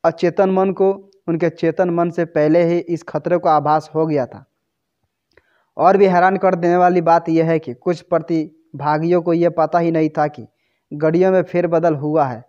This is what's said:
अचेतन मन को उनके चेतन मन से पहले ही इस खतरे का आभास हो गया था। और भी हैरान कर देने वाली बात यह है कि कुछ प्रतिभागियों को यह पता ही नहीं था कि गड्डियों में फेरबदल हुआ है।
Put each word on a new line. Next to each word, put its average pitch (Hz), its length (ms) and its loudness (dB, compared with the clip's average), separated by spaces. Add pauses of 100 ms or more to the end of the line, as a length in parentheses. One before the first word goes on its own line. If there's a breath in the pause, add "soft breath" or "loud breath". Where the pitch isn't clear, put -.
अचेतन 175 460 0
मन 190 220 0
को 196 400 -2 (160)
उनके 165 220 -2
चेतन 165 400 -2
मन 170 200 -2
से 170 160 -4
पहले 160 380 2
ही 170 160 0
इस 170 240 -6
खतरे 170 340 -4
का 165 140 0
आभास 151 440 0
हो 160 120 0
गया 143 180 -2
था। - 200 -20 (1300)
और 185 200 4
भी 202 80 6
हैरान 185 320 2
कर 185 180 0
देने 175 220 0
वाली 180 240 2
बात 165 280 2
यह 160 160 2
है 165 140 0
कि 135 140 -10
कुछ 175 280 -6
प्रतिभागियों 160 1200 -2
को 170 120 -2
यह 170 160 2
पता 160 300 0
ही 170 120 0
नहीं 156 180 0
था 151 180 -2
कि 147 200 -12 (460)
गड्डियों 165 380 2
में 180 120 2
फेरबदल 170 520 0
हुआ 151 300 0
है। 123 240 -10